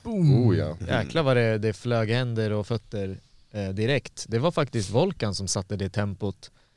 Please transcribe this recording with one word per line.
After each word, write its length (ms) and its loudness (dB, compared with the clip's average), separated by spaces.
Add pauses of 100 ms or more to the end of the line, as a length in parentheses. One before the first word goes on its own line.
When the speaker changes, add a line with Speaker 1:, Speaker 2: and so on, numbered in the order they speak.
Speaker 1:
Boom. 460 6
Speaker 2:
Oh, 80 6
ja. 200 -2 (100)
Speaker 3:
Jäklar 360 0
vad 140 4
det, 200 2
det 160 0
flög 380 -2
händer 400 0
och 160 -2
fötter, 500 -6 (340)
eh, 180 -4
direkt. 600 -2
Det 100 0
var 120 0
faktiskt 380 -2
Volkan 460 0
som 120 -6
satte 280 -4
det 140 -2
tempot, 640 -4 (260)